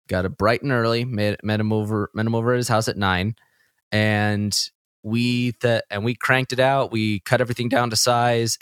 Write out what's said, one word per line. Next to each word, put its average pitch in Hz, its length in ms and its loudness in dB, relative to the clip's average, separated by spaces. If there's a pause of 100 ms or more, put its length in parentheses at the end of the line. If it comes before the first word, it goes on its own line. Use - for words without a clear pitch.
Got 92 180 -2
up - 140 -8
bright 110 240 2
and 143 80 -2
early, 117 340 0
met, 104 380 -2
met 107 160 0
him 107 120 0
over, 107 440 -2
met 110 100 -2
him 113 80 0
over 117 200 0
at 123 40 2
his 120 100 -2
house 113 200 2
at 110 100 -4
nine, 98 380 0 (560)
and 104 680 0 (460)
we 120 480 0 (100)
th-, 117 300 2
and 101 120 -4
we 120 120 -2
cranked 131 360 0
it 123 80 0
out. 131 320 2
We 107 280 0
cut 127 220 0
everything 120 280 -2
down 120 220 0
to 110 40 -4
size 120 680 2